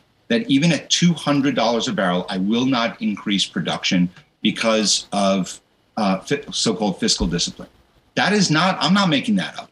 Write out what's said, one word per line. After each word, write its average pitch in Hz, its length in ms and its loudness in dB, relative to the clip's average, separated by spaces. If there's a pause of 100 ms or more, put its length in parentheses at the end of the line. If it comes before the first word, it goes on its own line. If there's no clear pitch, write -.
(280)
that 117 220 0
even 147 220 4
at - 180 -2
two 175 240 4
hundred 143 420 0
dollars 117 340 0
a 110 40 -4
barrel, 90 360 0
I 98 80 -4
will 110 280 0
not 117 360 -2
increase 104 440 -2
production 90 640 -2 (320)
because 110 680 0
of, 98 480 0 (380)
uh, 95 220 0
fi-, - 320 -4
so-called 104 480 -2
fiscal 104 280 0
discipline. - 400 -4 (480)
That 135 160 2
is 208 180 2
not, 170 300 2
I'm 156 140 2
not 202 160 4
making 120 260 0
that 87 240 -4
up. - 120 -18